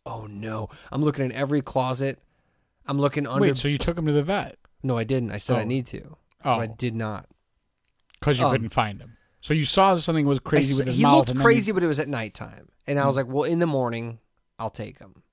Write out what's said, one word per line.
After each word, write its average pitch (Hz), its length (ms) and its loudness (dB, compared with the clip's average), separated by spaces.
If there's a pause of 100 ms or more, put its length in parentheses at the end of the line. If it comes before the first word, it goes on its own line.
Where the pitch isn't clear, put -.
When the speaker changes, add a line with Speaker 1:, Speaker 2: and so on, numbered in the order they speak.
Speaker 1:
"Oh, 113 200 -12
no." 107 440 -8 (200)
I'm 139 120 -2
looking 143 240 0
in 123 60 -6
every 139 300 -2
closet. 131 560 -2 (680)
I'm 139 140 -2
looking 143 260 0
under 135 140 -2
Speaker 2:
Wait, 135 180 4
so 143 100 -2
you 147 100 0
took 170 200 -2
him 160 80 -2
to 147 60 2
the 147 100 4
vet? 175 360 -4 (240)
Speaker 1:
No, 127 160 0
I 113 60 -2
didn't. 120 260 -2
I 101 80 -8
said 120 180 0
I 113 60 0
Speaker 2:
Oh. - 20 -6
Speaker 1:
need 123 220 -2
to. - 160 -12 (420)
Speaker 2:
Oh. 123 120 2
Speaker 1:
But - 40 -2
I 113 60 -2
did 110 280 -6
not. 107 320 -6 (920)
Speaker 2:
'Cause 139 180 2
you 127 80 2
Speaker 1:
Um, 127 60 2
Speaker 2:
couldn't 113 180 0
find 107 300 -2
him. - 160 -20 (240)
So - 140 -6
you 156 100 2
saw 190 320 4
something 160 300 0
was 139 140 2
crazy 139 320 2
Speaker 1:
I - 20 2
s-, 131 40 2
Speaker 2:
with 131 100 -2
his 127 80 -2
Speaker 1:
he 143 60 4
Speaker 2:
mouth, 143 140 8
Speaker 1:
looked 127 140 4
Speaker 2:
and 127 100 -2
then - 40 4
Speaker 1:
crazy, 226 260 6
Speaker 2:
you 208 40 -2
Speaker 1:
but 180 80 2
it 175 40 2
was 147 120 0
at 139 100 -4
nighttime. - 600 -10 (180)
And 143 120 0
I 139 80 2
was 135 100 2
Speaker 2:
Hmm. - 40 2
Speaker 1:
like, 127 80 -4
"Well, 135 160 0
in 165 140 0
the 170 80 2
morning, 117 520 -2 (400)
I'll 113 120 -6
take 104 280 -12
him." - 240 -20 (100)